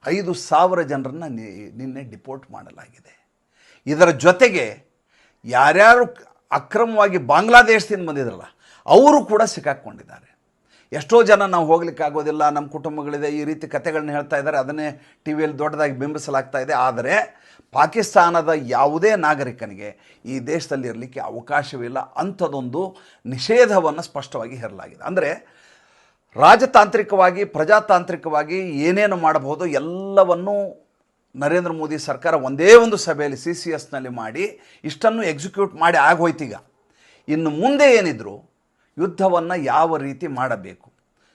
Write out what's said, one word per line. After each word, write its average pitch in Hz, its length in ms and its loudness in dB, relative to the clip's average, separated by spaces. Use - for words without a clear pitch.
ಐದು 180 280 -4
ಸಾವಿರ 175 480 0
ಜನರನ್ನ 139 460 -8
ನಿ-, 107 480 -14
ನಿನ್ನೆ 131 260 -14
ಡಿಪೋರ್ಟ್ 131 480 -18
ಮಾಡಲಾಗಿದೆ. - 760 -20
ಇದರ 156 240 2
ಜೊತೆಗೆ 165 760 0
ಯಾರ್ಯಾರು 165 600 6
ಅಕ್ರಮವಾಗಿ 202 680 0
ಬಾಂಗ್ಲಾದೇಶದಿಂದ 202 880 2
ಬಂದಿದ್ರಲ್ಲ, 123 340 -8
ಅವರು 277 380 6
ಕೂಡ 214 180 2
ಸಿಕ್ಕಾಕ್ಕೊಂಡಿದ್ದಾರೆ. - 920 -8
ಎಷ್ಟೋ 147 300 4
ಜನ 202 240 4
"ನಾವು 175 200 0
ಹೋಗ್ಲಿಕ್ಕೆ 165 380 0
ಆಗೋದಿಲ್ಲ, 151 440 -2
ನಮ್ಮ 147 200 -4
ಕುಟುಂಬಗಳಿದೆ", 147 720 -8
ಈ 147 60 -6
ರೀತಿ 151 240 -8
ಕಥೆಗಳನ್ನ 151 420 -6
ಹೇಳ್ತಾ 147 260 -6
ಇದ್ದಾರೆ. 143 220 -2
ಅದನ್ನೇ 147 680 -8
ಟಿ 156 80 -6
ವಿಯಲ್ಲಿ 151 260 -4
ದೊಡ್ಡದಾಗಿ 147 340 -2
ಬಿಂಬಿಸಲಾಗ್ತಾ 139 680 -6
ಇದೆ. 131 140 -6
ಆದರೆ 131 720 -2
ಪಾಕಿಸ್ತಾನದ 170 840 2
ಯಾವುದೇ 147 640 0
ನಾಗರಿಕನಿಗೆ 123 1080 -6
ಈ 131 160 -8
ದೇಶದಲ್ಲಿ 139 480 -6
ಇರಲಿಕ್ಕೆ 120 320 -12
ಅವಕಾಶವಿಲ್ಲ 127 760 -8
ಅಂಥದ್ದೊಂದು 160 1000 -6
ನಿಷೇಧವನ್ನು 170 760 2
ಸ್ಪಷ್ಟವಾಗಿ 127 540 -12
ಹೇರಲಾಗಿದೆ. 98 480 -16
ಅಂದರೆ - 500 -4
ರಾಜತಾಂತ್ರಿಕವಾಗಿ, 208 1080 4
ಪ್ರಜಾತಾಂತ್ರಿಕವಾಗಿ 175 1120 0
ಏನೇನು 180 580 0
ಮಾಡಬಹುದು 156 500 -2
ಎಲ್ಲವನ್ನೂ 185 1200 -2
ನರೇಂದ್ರ 165 360 -2
ಮೋದಿ 156 260 -8
ಸರ್ಕಾರ 143 360 -4
ಒಂದೇ 143 400 4
ಒಂದು 226 220 8
ಸಭೆಯಲ್ಲಿ 147 420 -4
ಸಿ 170 160 -6
ಸಿ 170 160 -10
ಎಸ್ನಲ್ಲಿ 139 380 -10
ಮಾಡಿ 123 520 -10
ಇಷ್ಟನ್ನು 220 380 0
ಎಕ್ಸಿಕ್ಯೂಟ್ 185 520 -4
ಮಾಡಿ 170 220 2
ಆಗೋಯ್ತೀಗ. 156 580 2
ಇನ್ನು 156 220 -2
ಮುಂದೆ 262 460 4
ಏನಿದ್ರು 117 580 -4
ಯುದ್ಧವನ್ನು 175 640 0
ಯಾವ 151 340 2
ರೀತಿ 139 300 -8
ಮಾಡಬೇಕು? 123 640 -8